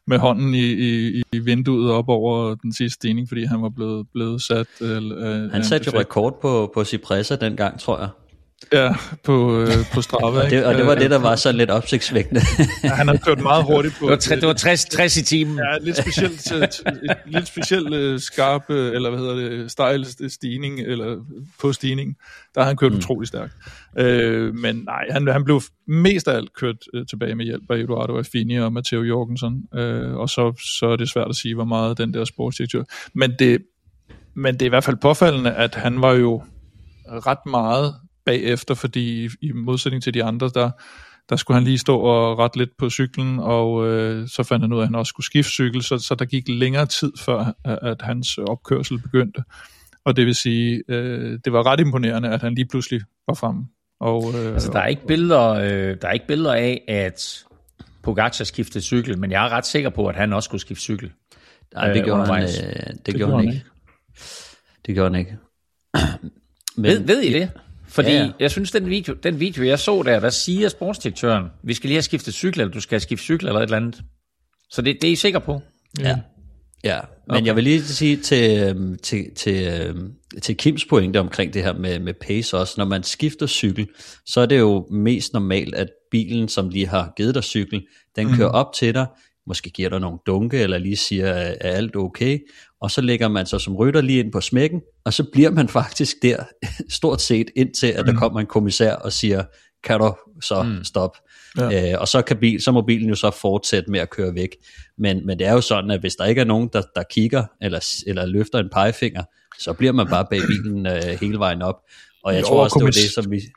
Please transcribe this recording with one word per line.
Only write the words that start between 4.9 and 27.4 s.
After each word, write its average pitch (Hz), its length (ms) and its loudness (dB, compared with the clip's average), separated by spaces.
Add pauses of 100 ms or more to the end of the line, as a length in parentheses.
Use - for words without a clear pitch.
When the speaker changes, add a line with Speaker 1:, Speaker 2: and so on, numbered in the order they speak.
Speaker 1:
af 110 120 -4 (180)
Speaker 2:
Han 101 40 -6
Speaker 1:
en 107 80 0
Speaker 2:
satte - 240 2
jo 131 40 -2
Speaker 1:
defekt. 113 80 2 (100)
Speaker 2:
rekord 113 320 0
på, 117 320 2
på 107 100 0
Cipressa 104 520 -2
dengang, 107 440 -2
tror - 200 -2
jeg. 98 100 -6 (640)
Speaker 1:
Ja, 135 200 4 (300)
på, 120 360 4
øh, 113 80 2 (260)
på 127 80 0
Strava, 117 380 0
Speaker 2:
<laughs> - 0 -
Og 139 60 4
det, 139 60 2
Speaker 1:
ikke? 127 160 4
Speaker 2:
og 120 80 4
det 127 100 4
var 143 100 6
Speaker 1:
Øh, 120 60 0
Speaker 2:
det, 135 100 4
der 139 80 6
var 117 160 4
sådan 120 220 2
lidt 117 120 4
opsigtsvækkende. 113 720 2 (220)
<laughs> - 200 0
Speaker 1:
Ja, 139 60 2
han 139 180 2
har 143 100 4
kørt 143 240 2
meget 147 240 4
hurtigt 147 340 2
på 147 60 -2
Speaker 3:
Det 135 60 4
var 143 60 6
tre-, - 180 2
det 147 120 2
var 156 60 4
tres, 175 320 2
tres 165 320 2
i 156 60 0
timen. 151 340 0
Speaker 1:
Ja, 147 200 -2
et 151 60 -8
lidt 165 140 -2
specielt, 165 580 -2
øh, 151 80 2
t-, 147 480 -4
et 151 60 0 (100)
lidt 165 200 -2
specielt, 160 460 -2
øh, 139 260 -2
skarp, 139 500 0
øh, 127 260 0
eller 123 140 -2
hvad 123 100 -4
hedder 127 160 -4
det, 117 360 -6
stejl 135 320 0
st-, 131 260 -10
stigning, 135 500 -8
eller 117 380 -6 (440)
på 139 120 0
stigning. 135 420 -6 (400)
Der 135 60 0
har 131 60 4
han 139 100 0
kørt 131 140 4
Speaker 2:
Mm. 104 60 0
Speaker 1:
utrolig 110 300 -4
stærkt. - 260 -10 (440)
Øh, 117 580 2
men 117 200 -4
nej, 104 340 -8
han, 143 180 0
han 139 160 2
blev 139 180 4 (260)
mest 170 400 2
af 131 80 2
alt 110 180 -4
kørt, 120 220 -4 (180)
øh, 120 160 -6
tilbage 113 260 -4
med 113 100 -6